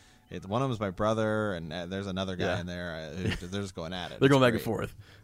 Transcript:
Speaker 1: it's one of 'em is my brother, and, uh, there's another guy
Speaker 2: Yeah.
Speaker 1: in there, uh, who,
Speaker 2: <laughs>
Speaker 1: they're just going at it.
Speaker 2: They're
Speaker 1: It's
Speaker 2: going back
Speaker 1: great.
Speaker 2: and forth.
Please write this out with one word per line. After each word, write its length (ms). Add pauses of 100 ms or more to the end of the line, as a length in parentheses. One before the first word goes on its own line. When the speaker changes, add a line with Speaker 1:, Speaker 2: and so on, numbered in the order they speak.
(300)
Speaker 1:
it's 160
one 160
of 40
'em 80
is 80
my 100
brother, 640
and, 180
uh, 140
there's 220
another 280
guy 120
Speaker 2:
Yeah. 120
Speaker 1:
in 80
there, 460
uh, 20
who, 320
Speaker 2:
<laughs> 0
Speaker 1:
they're 140
just 140
going 180
at 180
it. 80
Speaker 2:
They're 80
Speaker 1:
It's 60
Speaker 2:
going 80
back 100
Speaker 1:
great. 80
Speaker 2:
and 60
forth. 300 (280)